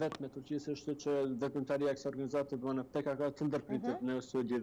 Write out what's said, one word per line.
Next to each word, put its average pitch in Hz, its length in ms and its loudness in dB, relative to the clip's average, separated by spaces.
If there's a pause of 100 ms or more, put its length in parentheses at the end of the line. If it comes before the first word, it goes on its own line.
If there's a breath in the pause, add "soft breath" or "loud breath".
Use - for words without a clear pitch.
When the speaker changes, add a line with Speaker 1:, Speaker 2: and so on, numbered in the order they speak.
Speaker 1:
vetme 143 240 -2
e - 80 -10
Turqisë 147 400 -2
është 147 300 -2
që 143 100 4 (300)
veprimtaria 139 500 2
e 135 60 -4
kësaj 139 100 -2
organizate, 135 480 0
domethënë, 131 320 0
P 143 160 0
K 139 160 2
K 143 80 4
të 147 220 0
ndërpritet 131 480 0
Speaker 2:
Mhm. 127 100 0
Speaker 1:
në 131 160 2
Suedi 123 360 2